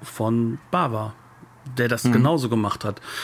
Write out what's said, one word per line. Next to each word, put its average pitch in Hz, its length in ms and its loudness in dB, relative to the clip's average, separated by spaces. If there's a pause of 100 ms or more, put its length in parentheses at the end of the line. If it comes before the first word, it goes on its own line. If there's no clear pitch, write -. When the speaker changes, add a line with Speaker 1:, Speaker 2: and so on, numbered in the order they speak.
Speaker 1:
von 113 560 -2 (140)
Bava, 113 420 -2 (640)
der 120 100 2
das 117 160 0
Speaker 2:
Mhm. 123 80 4
Speaker 1:
genauso 127 380 4
gemacht 107 340 0
hat. 104 160 -4 (240)